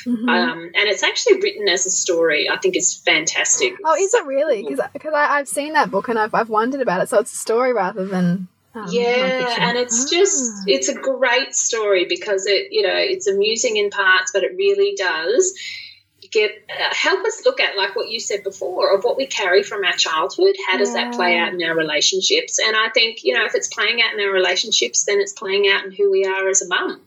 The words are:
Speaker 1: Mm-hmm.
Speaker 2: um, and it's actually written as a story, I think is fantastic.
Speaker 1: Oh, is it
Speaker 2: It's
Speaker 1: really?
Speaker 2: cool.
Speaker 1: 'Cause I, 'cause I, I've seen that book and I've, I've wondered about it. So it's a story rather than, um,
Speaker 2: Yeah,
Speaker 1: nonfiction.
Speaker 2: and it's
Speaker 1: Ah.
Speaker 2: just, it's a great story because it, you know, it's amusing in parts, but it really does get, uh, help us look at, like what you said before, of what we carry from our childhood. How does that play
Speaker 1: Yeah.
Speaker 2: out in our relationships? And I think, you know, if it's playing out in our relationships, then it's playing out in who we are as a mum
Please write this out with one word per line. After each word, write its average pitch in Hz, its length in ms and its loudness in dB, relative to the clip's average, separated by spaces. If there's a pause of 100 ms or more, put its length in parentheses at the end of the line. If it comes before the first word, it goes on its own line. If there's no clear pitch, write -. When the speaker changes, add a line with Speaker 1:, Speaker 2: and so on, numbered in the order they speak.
Speaker 1:
Mm-hmm. 240 240 -2
Speaker 2:
um, 170 300 0 (140)
and 208 160 2
it's 202 140 0
actually 415 380 2
written - 280 -2
as 175 160 2
a - 60 -2
story, 165 580 2
I - 80 0
think 180 180 0
is - 200 0
fantastic. - 800 0 (120)
Speaker 1:
Oh, 320 100 4
is 381 180 2
it 480 40 4
Speaker 2:
It's 392 100 0
Speaker 1:
really? 269 360 0
Speaker 2:
cool. 240 80 -8
Speaker 1:
'Cause 269 80 -2 (140)
I, - 40 -14
'cause 302 160 -6
I, 285 240 2
I've 285 100 -4
seen 294 260 -4
that 262 180 2
book 196 160 -2
and 233 100 -2
I've, 220 160 0
I've 220 160 0
wondered 233 320 0
about 185 200 0
it. 151 80 -2
So 226 100 4
it's 226 140 -2
a - 40 -12
story 247 360 2
rather 196 320 -2
than, 185 420 0 (260)
um, - 160 -10
Speaker 2:
Yeah, 254 520 0
Speaker 1:
nonfiction. 240 180 -2
Speaker 2:
and 226 180 0
it's 247 280 0
Speaker 1:
Ah. - 40 -2
Speaker 2:
just, 339 340 2 (240)
it's 269 220 2
a 254 60 -2
great 254 580 0
story 202 520 0
because 190 420 -2
it, 196 240 0
you 214 100 2
know, 185 140 2
it's 185 320 -2
amusing 214 500 0
in 208 140 0
parts, 190 420 2
but 190 100 0
it 175 140 -4
really 202 400 2
does 190 560 0 (760)
get, 214 200 2 (180)
uh, - 240 -4
help 349 320 0
us - 180 -4
look - 160 2
at, - 160 0
like - 200 -2
what 220 140 -4
you 226 100 -6
said 208 240 -6
before, 190 520 0
of 196 80 0
what 240 140 0
we 269 80 -2
carry 202 380 2
from 202 200 -6
our 180 100 0
childhood. 349 600 2 (160)
How - 80 0
does 240 160 0
that 240 220 -4
play 180 180 2
Speaker 1:
Yeah. 170 140 2
Speaker 2:
out 180 60 -6
in 180 100 -4
our 165 120 -2
relationships? - 880 0
And 220 120 2
I 220 140 2
think, 226 340 0
you 254 100 2
know, 226 120 0
if - 100 -2
it's 202 120 -2
playing 226 340 -2
out 214 120 0
in 214 60 -4
our 202 120 0
relationships, 190 760 0
then 202 160 2
it's 196 120 -6
playing 196 340 0
out 196 180 2
in 190 60 -12
who 196 200 2
we 190 140 2
are 190 220 -2
as 190 140 0
a 180 60 -8
mum 175 400 -4